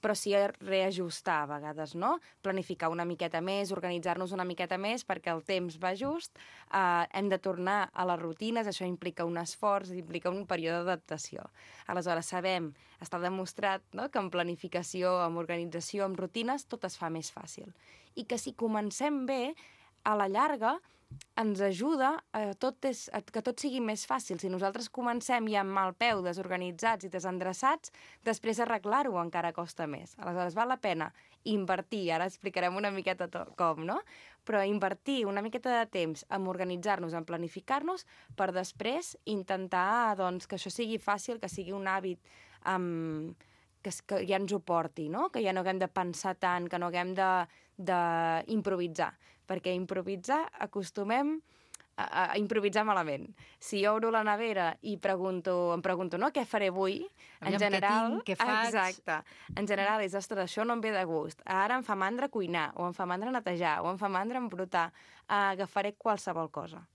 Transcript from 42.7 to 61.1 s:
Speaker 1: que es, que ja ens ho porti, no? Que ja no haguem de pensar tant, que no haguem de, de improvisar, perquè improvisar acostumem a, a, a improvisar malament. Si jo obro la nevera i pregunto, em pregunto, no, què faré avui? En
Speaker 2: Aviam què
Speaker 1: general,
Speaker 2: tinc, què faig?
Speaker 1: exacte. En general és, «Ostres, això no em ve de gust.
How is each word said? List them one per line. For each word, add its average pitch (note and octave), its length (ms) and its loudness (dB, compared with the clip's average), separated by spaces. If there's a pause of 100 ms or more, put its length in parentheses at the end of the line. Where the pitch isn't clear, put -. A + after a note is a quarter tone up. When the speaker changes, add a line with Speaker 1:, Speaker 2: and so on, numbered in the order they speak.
Speaker 1:
que G3 80 -6
es, - 120 -8
que G3 240 -2
ja F#3+ 120 2
ens G3 140 -2
ho G3 80 0
porti, E3 500 0
no? C4+ 200 0
Que A#3 140 -2
ja F#3+ 80 2
no F#3 80 2
haguem F#3 220 0
de F#3 60 0
pensar F3+ 500 -2
tant, F3 320 0
que F3+ 80 -2
no F3 120 -2
haguem F3+ 280 -2
de, F#3+ 120 4 (460)
de F3+ 240 2 (540)
improvisar, F3+ 580 0 (360)
perquè F#3 260 -2
improvisar F#3+ 720 -2 (180)
acostumem A3 800 0 (560)
a, - 80 -2
a, - 180 2 (100)
a - 60 0
improvisar G#3 480 2
malament. E3 400 0 (320)
Si G3 240 -2
jo G#3+ 140 6
obro A3+ 180 2
la A3 100 4
nevera G#3 460 2 (120)
i G#3 140 -4
pregunto, F#3 760 2
em E3 100 -2
pregunto, F3+ 320 0
no, A#3+ 160 2
què B3 140 0
faré G3+ 240 2
avui? F#3+ 300 0 (400)
En F#3+ 100 -2
Speaker 2:
Aviam G3 80 2
què G#3 80 4
Speaker 1:
general, G3+ 480 4
Speaker 2:
tinc, G#4+ 160 -2
què F#3 80 0
faig? A3+ 320 2
Speaker 1:
exacte. F#3 480 0 (400)
En G3+ 100 -2
general G3+ 320 2
és, F#3+ 140 -2
«Ostres, G3 320 -2
això G#3 180 -2
no A#3 140 0
em - 20 -2
ve A3 140 0
de F#3 100 2
gust. D#3+ 400 -2